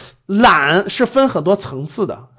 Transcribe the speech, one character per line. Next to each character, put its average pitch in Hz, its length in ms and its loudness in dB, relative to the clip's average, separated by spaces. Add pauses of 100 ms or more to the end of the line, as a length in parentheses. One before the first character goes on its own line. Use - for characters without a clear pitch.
(260)
懒 190 640 2
是 247 160 0
分 269 240 2
很 156 160 -4
多 196 100 2
层 139 300 -8
次 185 200 -6
的， 113 220 -10 (100)